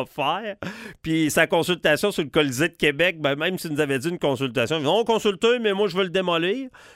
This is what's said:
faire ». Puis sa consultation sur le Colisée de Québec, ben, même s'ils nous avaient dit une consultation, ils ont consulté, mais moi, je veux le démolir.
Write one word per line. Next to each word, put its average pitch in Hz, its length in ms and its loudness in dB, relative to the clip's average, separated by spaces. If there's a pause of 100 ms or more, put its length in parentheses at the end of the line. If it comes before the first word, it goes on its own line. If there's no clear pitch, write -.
faire ». 180 520 -4 (440)
Puis 160 300 0
sa 160 160 4
consultation 160 640 2
sur 175 120 -2
le 135 60 -8
Colisée 147 380 2
de 170 60 -8
Québec, 160 480 0
ben, 143 140 0
même 170 220 -2
s'ils 165 140 -8
nous 143 80 -2
avaient 139 200 0
dit 147 100 -4
une 175 100 -6
consultation, 135 600 0
ils 135 80 -2
ont 208 180 2
consulté, 226 540 2
mais 220 120 0
moi, 202 160 2
je 165 80 -6
veux 196 80 2
le 185 60 -4
démolir. 185 600 -2 (260)